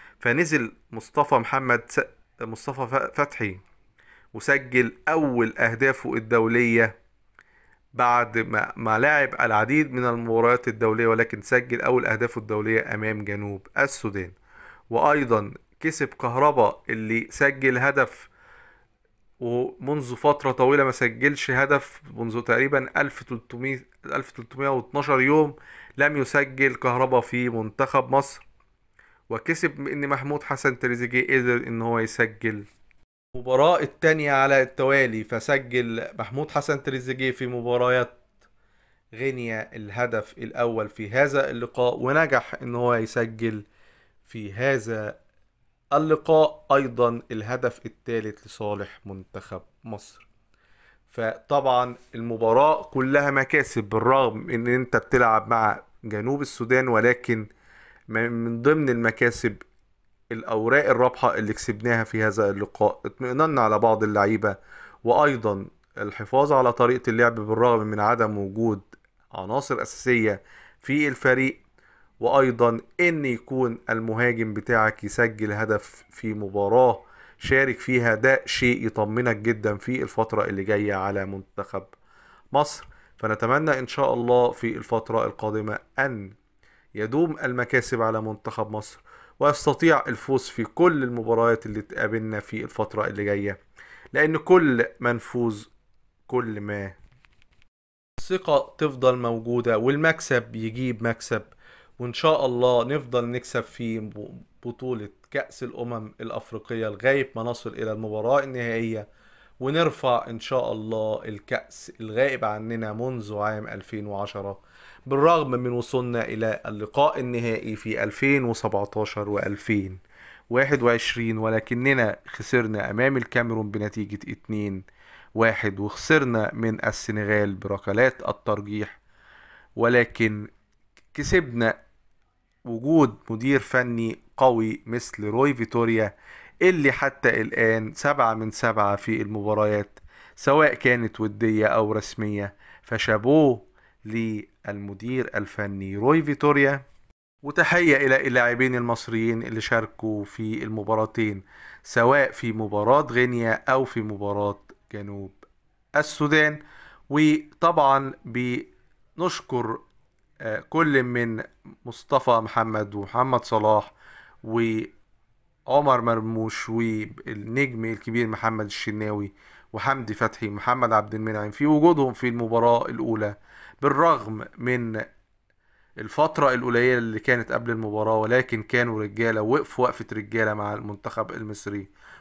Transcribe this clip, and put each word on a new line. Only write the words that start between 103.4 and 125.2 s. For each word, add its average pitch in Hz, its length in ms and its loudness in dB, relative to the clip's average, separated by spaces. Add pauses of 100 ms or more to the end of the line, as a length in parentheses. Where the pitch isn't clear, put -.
في 113 360 -8
ب-، 107 420 -14 (240)
بطولة 120 440 -8 (220)
كأس - 320 -8
الأمم 120 580 -10
الأفريقية 113 640 -8
لغاية 131 480 0
ما 113 80 -6
نصل 117 300 -6
إلى 110 180 -4
المباراة 110 520 0
النهائية، 117 640 -4 (520)
ونرفع 143 680 0
إن 113 120 -10
شاء 123 320 -2
الله 110 540 -4
الكأس - 760 -8
الغائب 120 460 0
عننا 110 480 -6
منذ 113 440 -8
عام 107 300 -4
ألفين 104 400 -12
وعشرة، 101 520 -8 (460)
بالرغم 139 460 2
من 123 200 -2
وصولنا 120 540 -2
إلى 110 400 -4
اللقاء 107 540 0
النهائي 117 560 -4
في 110 280 -6
ألفين 135 400 2
وسبعتاشر 104 840 -4
وألفين 101 720 -2 (500)
واحد 135 340 2
وعشرين، 117 540 0
ولكننا 113 880 0
خسرنا 110 640 -2
أمام 131 260 0
الكاميرون 113 540 -2
بنتيجة 104 480 -6 (120)
اتنين 104 520 -6 (520)